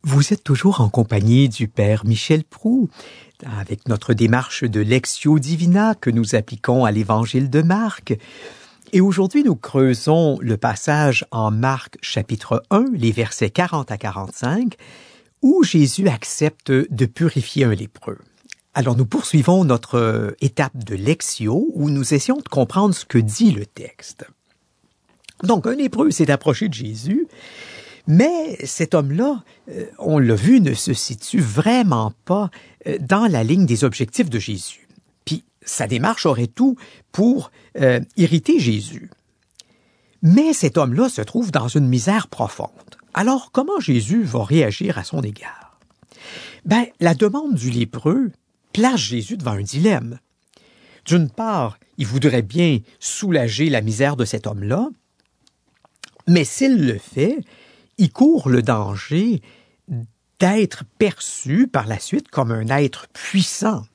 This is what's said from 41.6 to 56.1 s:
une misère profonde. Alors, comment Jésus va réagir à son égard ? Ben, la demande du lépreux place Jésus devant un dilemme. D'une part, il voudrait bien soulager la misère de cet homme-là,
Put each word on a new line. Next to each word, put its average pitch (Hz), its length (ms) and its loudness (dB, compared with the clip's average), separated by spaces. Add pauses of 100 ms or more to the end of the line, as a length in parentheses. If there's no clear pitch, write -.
une 143 180 2
misère 127 420 0
profonde. - 420 -8 (420)
Alors, 254 400 -2
comment 320 260 -2
Jésus 147 440 0
va 120 200 -4
réagir 131 540 0
à 98 80 -8
son 156 160 -6
égard ? - 580 -12 (880)
Ben, 233 220 2 (140)
la 170 140 4
demande 226 420 0
du 120 120 -4
lépreux 127 640 -2 (400)
place 233 280 0
Jésus 117 360 -6
devant 123 160 -4
un 98 80 -4
dilemme. 127 580 -2 (840)
D'une 165 240 2
part, 180 500 -4 (200)
il 127 80 -4
voudrait 127 340 2
bien 135 380 0 (220)
soulager 147 680 -2
la 120 140 0
misère 123 340 -2
de 120 80 0
cet - 220 -6
homme-là, 107 420 -4 (1400)